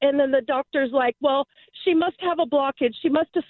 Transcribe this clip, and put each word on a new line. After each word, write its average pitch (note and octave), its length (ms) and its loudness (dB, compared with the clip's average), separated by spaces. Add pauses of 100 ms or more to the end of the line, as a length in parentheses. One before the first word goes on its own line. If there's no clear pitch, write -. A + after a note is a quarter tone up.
and C#4 180 2
then C4+ 120 2
the C4 120 2
doctor's C4+ 500 -2
like, B3+ 280 0
"Well, C#4 260 0 (380)
she F#4 100 2
must F4 260 0
have F4 180 -2
a E4 80 0
blockage. C4+ 560 -2
She E4+ 60 0
must D#4 260 0
have E4+ 160 -2